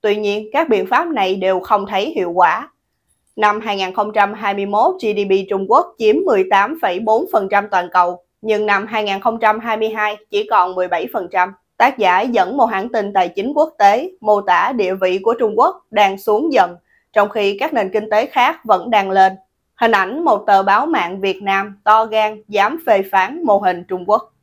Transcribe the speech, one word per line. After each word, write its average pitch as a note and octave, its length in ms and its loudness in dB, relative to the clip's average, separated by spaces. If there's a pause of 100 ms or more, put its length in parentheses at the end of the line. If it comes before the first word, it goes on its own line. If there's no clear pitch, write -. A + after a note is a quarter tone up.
Tuy G#3 140 0
nhiên, G#3 380 -4
các D#4 160 0
biện G3 160 2
pháp D4 220 0
này G3+ 280 -2
đều F#3+ 240 0
không G3+ 300 -2
thấy A3 260 -4
hiệu F3 160 -4
quả. F3+ 380 0 (640)
Năm G#3+ 260 0
hai G#3 160 -4
nghìn F#3 160 -4
không G#3+ 200 -2
trăm G#3 200 2
hai G3+ 200 -4
mươi G3+ 120 -4
mốt, A3 360 0
G A#3+ 40 -6
D G#3 140 0 (100)
P F#3+ 200 0
Trung F#3+ 200 -2
Quốc C#4 280 2
chiếm A3 180 2 (100)
mười G#3 240 2
tám G#3 320 2
phẩy F#3 180 -2
bốn A3 320 0
phần G3 180 0
trăm G3+ 220 0
toàn F3+ 220 0
cầu, F3+ 300 0 (180)
nhưng G#3+ 240 0
năm G3+ 220 0
hai G#3+ 160 -4
nghìn G3 160 -4
không A3+ 200 -2
trăm A3 200 2
hai A3+ 180 -4
mươi A3 120 -2
hai G#3+ 280 -4 (120)
chỉ G#3 200 -2
còn F#3 260 2
mười F3+ 120 -2
bảy F3 260 -4
phần F#3 180 -6
trăm. F#3 220 -2 (240)
Tác C4+ 200 2
giả F#3+ 240 2
dẫn A3+ 360 -2
một B3 80 4
hãng A3 240 -4
tin G#3 240 -4
tài F#3 160 0
chính G#3+ 240 -6
quốc D#4 240 0
tế A3+ 340 2 (100)
mô G#3+ 200 2
tả F#3 340 0
địa F#3+ 180 0
vị F#3+ 300 0
của A3+ 160 2
Trung A3 200 0
Quốc F4 160 2 (160)
đang G3+ 260 2
xuống B3 360 0
dần, F3 220 2 (380)
trong G#3 160 2
khi G3+ 300 -2
các D4+ 140 -2
nền G3+ 160 0
kinh G#3+ 200 -4
tế A3 160 2
khác C#4+ 380 0
vẫn G#3+ 260 0
đang G3 220 0
lên. F#3+ 220 4 (420)
Hình A3+ 160 2
ảnh G#3+ 340 0
một G#3 220 2
tờ G3 160 4
báo G#3+ 220 2
mạng G3 360 -4
Việt F#3+ 200 -4
Nam G3 420 -4
to A3 220 4
gan G#3+ 420 -2
dám G#3 380 -2
phê G3 260 2
phán A3 320 0
mô G#3 140 4
hình F3+ 300 -2
Trung F#3 220 -8
Quốc. - 340 0